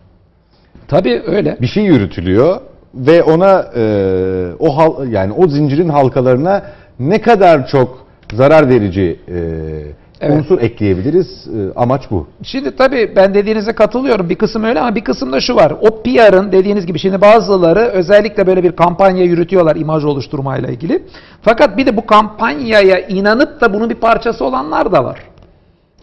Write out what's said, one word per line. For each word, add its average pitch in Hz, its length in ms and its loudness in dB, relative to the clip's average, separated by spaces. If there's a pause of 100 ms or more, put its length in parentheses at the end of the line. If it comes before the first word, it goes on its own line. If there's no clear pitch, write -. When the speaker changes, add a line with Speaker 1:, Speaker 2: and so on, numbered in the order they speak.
(880)
Speaker 1:
Tabii 190 400 0
öyle. 165 340 -2
Speaker 2:
Bir 120 60 -2
şey 208 160 -2
yürütülüyor 117 800 0 (340)
ve 143 280 4
ona, 170 420 2 (100)
e, 120 60 -2 (760)
o 143 180 0
hal-, 151 340 0
yani 98 220 -2
o 170 140 2
zincirin 147 420 0
halkalarına 139 760 0 (360)
ne 180 220 0
kadar 185 460 4
çok - 380 -2 (280)
zarar 143 360 4
verici, 98 580 0
e, 90 80 -12 (840)
Speaker 1:
Evet. 151 160 0
Speaker 2:
unsur 156 240 0
ekleyebiliriz? 113 840 -2
E, 95 320 -8
amaç 127 320 -2
bu. 92 160 -6 (160)
Speaker 1:
Şimdi 269 320 -8
tabii 254 400 0
ben 196 180 4
dediğinize 208 400 -2
katılıyorum. 214 560 -2
Bir 180 60 -2
kısım 214 280 -4
öyle 226 160 -2
ama 240 160 -2
bir 233 80 -6
kısım 262 280 -6
da 269 80 -2
şu 247 160 -4
var. 165 260 2
O 220 220 0
P 233 280 4
R'ın 190 200 2
dediğiniz 190 340 0
gibi 175 140 -6
şimdi 190 220 -2
bazıları 196 580 4
özellikle 208 680 0
böyle 185 160 0
bir 175 80 2
kampanya 180 520 2
yürütüyorlar 170 520 2
imaj 156 300 -4
oluşturmayla 135 640 -6
ilgili. 165 340 -6 (380)
Fakat 226 360 2
bir 262 80 0
de 240 120 0
bu 214 80 -6
kampanyaya 214 960 2
inanıp 208 600 -2
da 226 120 2
bunun 220 160 -2
bir 233 60 -4
parçası 233 500 -2
olanlar 269 460 -4
da 147 120 2
var. 127 160 -8 (840)